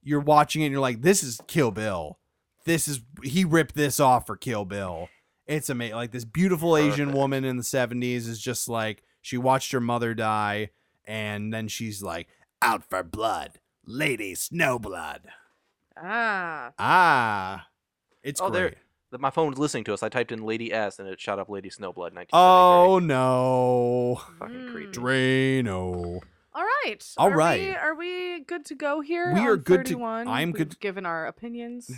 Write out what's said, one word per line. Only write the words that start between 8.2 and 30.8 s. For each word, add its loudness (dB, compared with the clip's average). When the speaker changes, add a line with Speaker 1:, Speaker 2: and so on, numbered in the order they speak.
Speaker 1:
is -8
just -4
like, -4
she -6
watched 2
her 0
mother -2
die, -2
and -6
then -6
she's -8
like, -8
"Out 0
for -4
blood, -4
Lady -6
Snowblood." -4
Speaker 3:
Ah. -4
Speaker 1:
Ah. 4
It's -6
Speaker 2:
Oh, -2
there, 0
Speaker 1:
great. -12
Speaker 2:
the, -14
my 0
phone 2
was -6
listening -2
to -2
us. -4
I -2
typed -2
in -8
Lady -4
S, -2
and -12
it -12
shot -4
up -8
Lady -10
Snowblood, -10
Speaker 1:
Oh, 8
Speaker 2:
nineteen 0
seventy-three. -
Speaker 1:
no. 2
Speaker 2:
Fucking -12
Speaker 3:
Mm. -14
Speaker 2:
creepy. -12
Speaker 1:
Drano. 0
Speaker 3:
All -4
right. -2
Speaker 1:
All 4
Speaker 3:
Are 4
Speaker 1:
right. 4
Speaker 3:
we, -4
are -2
we -8
good -10
to -12
go -4
here -2
Speaker 1:
We 2
are 2
Speaker 3:
on 2
Speaker 1:
good 2
to, -4
Speaker 3:
thirty-one? -6
Speaker 1:
I'm -2
Speaker 3:
We've -6
Speaker 1:
good -4
to -20
Speaker 3:
given -8